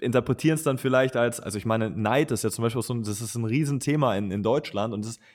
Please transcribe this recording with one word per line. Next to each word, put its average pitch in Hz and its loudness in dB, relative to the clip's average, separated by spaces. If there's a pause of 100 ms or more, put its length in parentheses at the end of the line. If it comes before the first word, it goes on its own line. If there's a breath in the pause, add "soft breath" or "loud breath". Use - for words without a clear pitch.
interpretieren 123 2
es 156 -2
dann 131 0
vielleicht 131 2
als, 120 0
also 101 -6
ich 95 -6
meine, 113 0
Neid 110 0
ist 110 -2
ja 110 0
zum 113 -4
Beispiel 117 0
auch 110 -2
so 123 -4
ein, 117 -4
das 104 -4
ist 113 -8
ein 117 -2
Riesenthema 139 2
in, 101 -2
in 104 -2
Deutschland 110 0
und 107 -4
das 113 -8
ist - -14 (140)